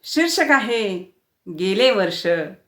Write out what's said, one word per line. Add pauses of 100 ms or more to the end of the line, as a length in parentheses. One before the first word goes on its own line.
शीर्षक
आहे (460)
गेले
वर्ष (400)